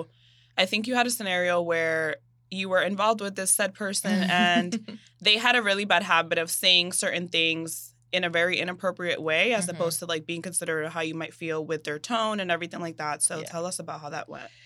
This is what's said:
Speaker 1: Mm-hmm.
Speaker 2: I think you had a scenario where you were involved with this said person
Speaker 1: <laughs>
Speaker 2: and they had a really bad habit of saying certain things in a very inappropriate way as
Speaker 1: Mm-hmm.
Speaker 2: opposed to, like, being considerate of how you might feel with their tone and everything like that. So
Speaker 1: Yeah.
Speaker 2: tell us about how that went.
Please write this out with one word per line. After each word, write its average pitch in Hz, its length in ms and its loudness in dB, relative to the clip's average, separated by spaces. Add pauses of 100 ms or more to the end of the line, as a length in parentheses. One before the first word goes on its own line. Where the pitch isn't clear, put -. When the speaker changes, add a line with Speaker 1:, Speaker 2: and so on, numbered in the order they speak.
Speaker 1:
Mm-hmm. - 580 -4
Speaker 2:
I 190 40 4
think 214 200 -2
you 247 80 -2
had 240 120 4
a 247 40 -2
scenario 180 520 2
where 165 540 0 (340)
you 190 180 -4
were 185 140 4
involved 202 380 2
with 202 160 -4
this 190 160 0
said 196 220 0
person 196 480 0
Speaker 1:
<laughs> 185 80 2
Speaker 2:
and 175 680 2 (220)
they 208 180 6
had 247 180 4
a 240 60 2
really 202 220 2
bad 190 180 4
habit 165 360 2
of 170 120 -2
saying 180 420 4
certain 175 360 -2
things 165 680 -2 (180)
in 180 120 0
a 175 60 0
very 170 300 2
inappropriate 175 600 -4
way 165 320 2
as 196 120 0
Speaker 1:
Mm-hmm. 175 100 -6
Speaker 2:
opposed 170 240 -2
to, 175 60 -10
like, 165 200 -4
being 170 160 -6
considerate 160 440 -2
of 160 60 -8
how 165 80 -4
you 160 140 -4
might 160 200 -8
feel 160 300 -6
with 151 200 -4
their 151 140 -4
tone 220 420 -2
and 180 100 -2
everything 170 300 -4
like 165 180 -8
that. 151 240 -4
So 175 180 0
Speaker 1:
Yeah. 156 40 -8
Speaker 2:
tell 170 220 -6
us 185 120 -6
about 160 220 -10
how 147 100 -12
that 156 180 -10
went. 139 220 -14 (160)